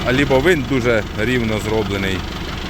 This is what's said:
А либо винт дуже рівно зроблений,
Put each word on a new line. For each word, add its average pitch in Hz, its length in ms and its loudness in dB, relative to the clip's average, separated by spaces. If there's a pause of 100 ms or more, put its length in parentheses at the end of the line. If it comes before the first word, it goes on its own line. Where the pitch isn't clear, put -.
А 123 60 2
либо 135 260 4
винт 147 300 2
дуже 120 340 2 (160)
рівно 110 400 0
зроблений, 98 580 -2 (520)